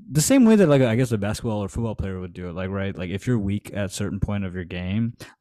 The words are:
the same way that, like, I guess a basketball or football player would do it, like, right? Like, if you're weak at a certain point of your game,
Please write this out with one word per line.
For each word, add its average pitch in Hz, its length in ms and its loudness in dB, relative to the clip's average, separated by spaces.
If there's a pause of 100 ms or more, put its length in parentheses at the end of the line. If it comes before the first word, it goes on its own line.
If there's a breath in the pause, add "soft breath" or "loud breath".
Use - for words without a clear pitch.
(120)
the 151 100 2
same 262 240 6
way 220 100 8
that, 196 120 6
like, 143 140 6
I 113 140 4
guess 120 160 2
a 110 80 0
basketball 104 440 -4
or 95 60 -6
football 113 240 -4
player 95 260 -6
would 90 140 -10
do 90 160 -10
it, 85 40 -10
like, 92 180 -6
right? 98 260 -4
Like, 90 140 -6
if 98 160 -6
you're 120 100 2
weak 101 340 -4
at 101 140 -4
a 92 40 -6
certain 98 300 -6
point 101 260 -4
of 90 100 -8
your 92 80 -6
game, 92 500 -4 (280 loud breath)